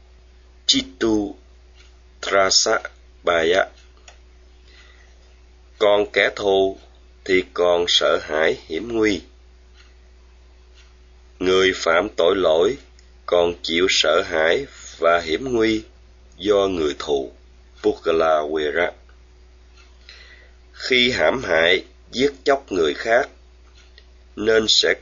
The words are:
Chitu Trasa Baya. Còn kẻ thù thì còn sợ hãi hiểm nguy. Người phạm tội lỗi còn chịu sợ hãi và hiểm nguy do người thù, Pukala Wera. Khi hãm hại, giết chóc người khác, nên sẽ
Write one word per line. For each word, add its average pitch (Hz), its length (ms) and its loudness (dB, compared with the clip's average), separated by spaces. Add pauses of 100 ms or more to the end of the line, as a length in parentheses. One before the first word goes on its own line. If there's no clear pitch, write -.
(680)
Chitu 110 680 -2 (840)
Trasa 98 600 0 (440)
Baya. 85 440 0 (2000)
Còn 101 340 2
kẻ 104 240 2
thù 95 420 0 (460)
thì 92 200 0 (100)
còn 87 340 0
sợ 78 340 2
hãi 80 440 -2
hiểm 117 260 -8
nguy. 107 280 0 (2250)
Người 92 360 2
phạm 87 420 0
tội 87 200 2
lỗi 87 400 2 (500)
còn 87 360 0
chịu 82 280 -2
sợ 80 360 0
hãi 82 400 -2 (320)
và 85 220 2
hiểm 85 320 -4
nguy 110 300 0 (560)
do 98 280 2
người 80 320 -4
thù, 67 340 -6 (500)
Pukala 82 600 0
Wera. 76 480 -4 (1800)
Khi 123 380 0
hãm 92 320 0
hại, 87 420 0 (260)
giết 131 220 -2 (120)
chóc - 280 -2
người 78 220 0
khác, 120 340 0 (1080)
nên 110 320 0
sẽ - 340 2